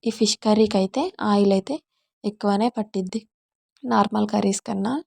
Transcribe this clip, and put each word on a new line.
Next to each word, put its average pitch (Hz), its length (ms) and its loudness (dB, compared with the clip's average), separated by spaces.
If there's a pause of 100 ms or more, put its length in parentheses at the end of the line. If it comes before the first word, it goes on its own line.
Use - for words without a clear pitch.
ఈ 226 80 -2
ఫిష్ 208 280 0
కర్రీకి 214 380 4
అయితే 196 260 0 (200)
ఆయిల్ 202 300 4
అయితే 190 220 -2 (480)
ఎక్కువనే 208 460 -2
పట్టిద్ది, 208 520 -6 (640)
నార్మల్ 214 440 0
కర్రీస్ 208 340 -2
కన్నా 208 320 -4 (140)